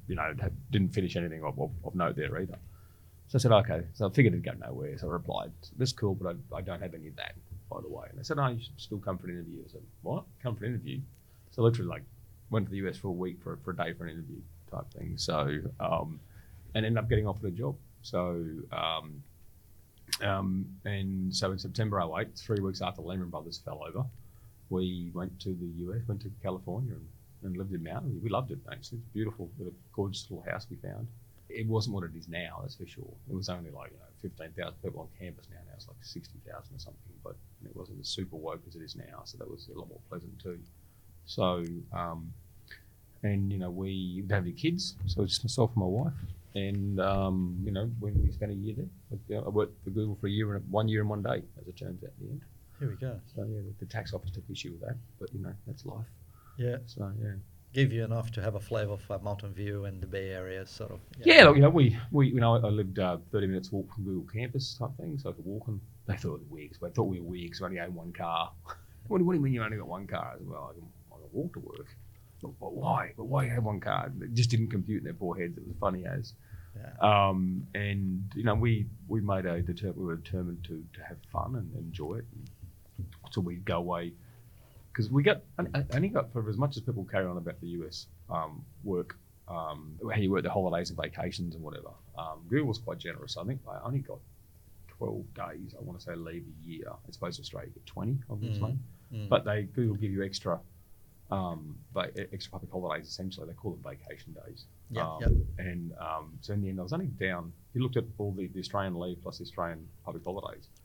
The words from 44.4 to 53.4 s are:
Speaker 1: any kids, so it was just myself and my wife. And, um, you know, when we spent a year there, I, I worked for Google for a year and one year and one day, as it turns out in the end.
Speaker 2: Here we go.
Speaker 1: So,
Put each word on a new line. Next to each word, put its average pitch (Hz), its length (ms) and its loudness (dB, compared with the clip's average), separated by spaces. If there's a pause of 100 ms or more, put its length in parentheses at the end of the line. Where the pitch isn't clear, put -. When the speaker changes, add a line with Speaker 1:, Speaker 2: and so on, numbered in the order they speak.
Speaker 1:
any 87 80 -2
kids, - 420 0 (120)
so - 140 0
it - 20 4
was 95 80 0
just - 140 0
myself 113 300 4
and 107 60 4
my 92 60 4
wife. 123 260 2 (420)
And, 98 460 0
um, 92 640 4
you 101 80 0
know, 104 260 2
when 104 240 4
we - 80 8
spent 104 220 -2
a - 20 -2
year 104 220 -2
there, 113 640 -6
I, - 40 -2
I - 40 -4
worked 104 340 2
for 95 80 -6
Google 104 300 0
for 101 80 0
a - 20 2
year 104 240 2
and 95 160 -4
one 110 180 6
year 107 120 4
and 104 100 4
one 107 120 -2
day, 104 200 0 (180)
as 98 60 -16
it 90 100 -12
turns 92 280 -8
out - 60 -12 (100)
in 101 60 -10
the 113 60 -8
end. 147 100 -8 (380)
Speaker 2:
Here 139 80 0
we 101 80 -4
go. 123 240 -4 (140)
Speaker 1:
So, 107 80 -4